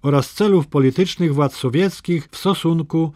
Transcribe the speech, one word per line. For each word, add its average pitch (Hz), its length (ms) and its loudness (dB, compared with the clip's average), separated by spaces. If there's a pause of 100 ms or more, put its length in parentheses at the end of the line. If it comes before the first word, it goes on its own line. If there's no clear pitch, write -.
oraz 143 320 0
celów 196 340 2
politycznych 151 680 0
władz 143 220 0
sowieckich 165 760 -2
w - 60 -18
stosunku 165 760 -2